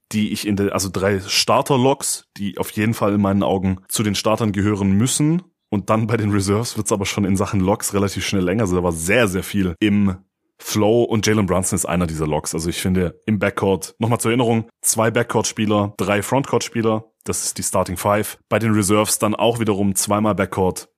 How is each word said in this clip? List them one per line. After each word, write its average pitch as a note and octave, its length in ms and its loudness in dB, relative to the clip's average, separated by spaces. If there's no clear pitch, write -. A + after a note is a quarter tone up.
die G#2+ 220 0
ich G#2 120 -6
in G2+ 120 0
der, G2 160 0
also F#2+ 180 -2
drei G2 300 0
Starter-Locks, C3 1120 0
die G2+ 220 -8
auf - 140 -6
jeden A2 220 0
Fall G#2 200 0
in G#2 80 2
meinen G2 200 2
Augen F#2 460 -2
zu - 160 -4
den G#2 120 0
Startern A2 360 0
gehören G2 400 2
müssen. D3+ 520 2
Und G2+ 200 -4
dann A2 180 2
bei A#2 100 0
den G#2+ 140 0
Reserves G2+ 440 0
wird's G#2+ 160 -2
aber G2+ 140 0
schon - 180 -2
in F#2+ 140 2
Sachen G2 240 0
Locks G2 320 0
relativ G2 320 -2
schnell F#2+ 180 0
länger. F#2+ 200 0
Also F2+ 120 0
da F2+ 80 0
war F2 80 2
sehr, F#2+ 380 2
sehr F2+ 140 -4
viel F#2 360 -2
im G2+ 380 2
Flow G#2+ 440 2
und A2 220 0
Jalen G#2+ 200 2
Brunson F2+ 320 0
ist - 80 -2
einer F2 220 0
dieser D#2+ 200 -4
Locks. D2+ 260 -4
Also E2 160 -2
ich - 120 -6
finde F#2 440 -2
im G#2+ 140 0
Backcourt, G2 580 -2
nochmal A2+ 220 0
zur A2+ 120 0
Erinnerung, A#2 380 0
zwei A2+ 280 0
Backcourt-Spieler, G#2+ 840 0
drei G2+ 260 0
Frontcourt-Spieler, A2+ 840 -2
das - 220 -6
ist - 120 -8
die F#2 60 -8
Starting F#2 320 -2
Five. G#2 440 0
Bei A2 100 2
den G#2+ 140 2
Reserves G#2 460 2
dann G#2+ 160 0
auch A#2 260 2
wiederum G2+ 340 0
zweimal G#2 400 0
Backcourt, F#2 640 -2